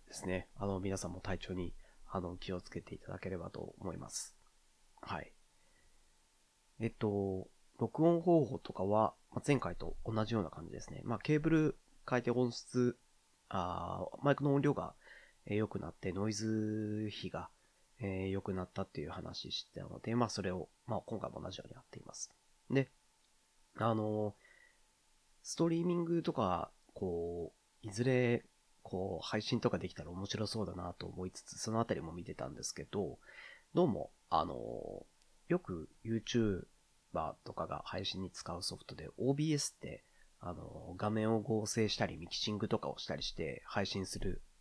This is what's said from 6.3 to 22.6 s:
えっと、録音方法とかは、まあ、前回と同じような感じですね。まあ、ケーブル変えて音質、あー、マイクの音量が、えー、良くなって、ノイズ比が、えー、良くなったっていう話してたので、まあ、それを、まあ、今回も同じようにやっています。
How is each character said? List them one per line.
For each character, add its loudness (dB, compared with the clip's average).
え 2
っ -2
と、 0
録 4
音 6
方 8
法 -2
と -10
か 0
は、 6
ま -2
あ、 -8
前 6
回 -2
と -4
同 2
じ -2
よ 4
う 2
な -4
感 -10
じ -12
で -8
す -12
ね。 -8
ま -2
あ、 -2
ケ 2
ー 4
ブ 2
ル 6
変 4
え 0
て 2
音 4
質、 2
あ -2
ー、 -4
マ 8
イ 2
ク 0
の 6
音 6
量 6
が、 -4
え 0
ー、 4
良 4
く -4
な -6
っ -8
て、 -2
ノ 2
イ 2
ズ 0
比 -6
が、 -6
え 0
ー、 2
良 2
く -2
な 0
っ -6
た -2
っ -6
て -6
い -4
う -6
話 -8
し -6
て -10
た -6
の -10
で、 0
ま 4
あ、 2
そ -4
れ 0
を、 -4
ま 0
あ、 -2
今 -6
回 -4
も -10
同 -8
じ -10
よ -10
う -14
に -14
や -18
っ -20
て -12
い -18
ま -16
す。 -12